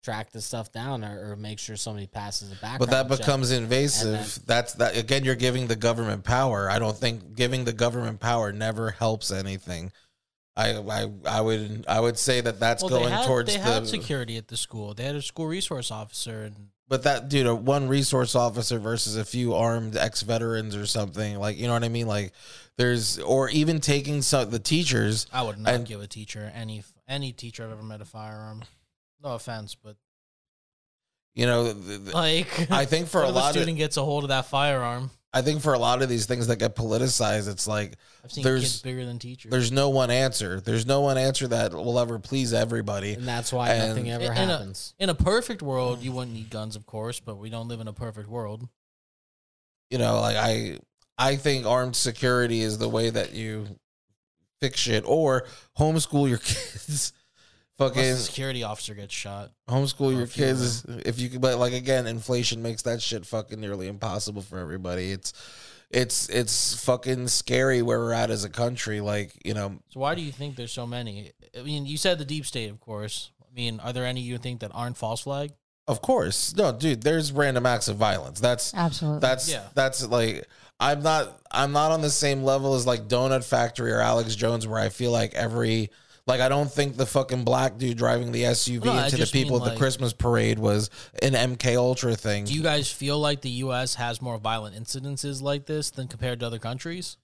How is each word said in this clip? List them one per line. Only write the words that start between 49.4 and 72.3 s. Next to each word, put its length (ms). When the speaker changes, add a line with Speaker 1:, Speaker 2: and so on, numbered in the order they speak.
Speaker 2:
You 80
know, 220
like, 160
I, 420
I 160
think 320
armed 300
security 640
is 180
the 100
way 220
that 240
you 320
fix 180
shit, 300
or 380
homeschool 520
your 100
<laughs> 0
kids. 760
Fucking 240
Speaker 3:
Unless 160
the 60
security 400
officer 300
gets 200
shot. 380
Speaker 2:
homeschool 400
Speaker 3:
Or 40
Speaker 2:
your 100
Speaker 3:
a 40
few 200
of 20
Speaker 2:
kids 260
if 140
you 80
could, 120
but, 180
like, 140
again, 360
inflation 520
makes 220
that 180
shit 240
fucking 360
nearly 260
impossible 560
for 160
everybody. 540
It's, 200
it's, 400
it's 560
fucking 440
scary 540
where 180
we're 120
at 180
as 120
a 80
country. 500
Like, 320
you 100
know. 240
Speaker 3:
So 100
why 160
do 60
you 100
think 240
there's 160
so 160
many? 420
I 60
mean, 240
you 100
said 220
the 60
deep 220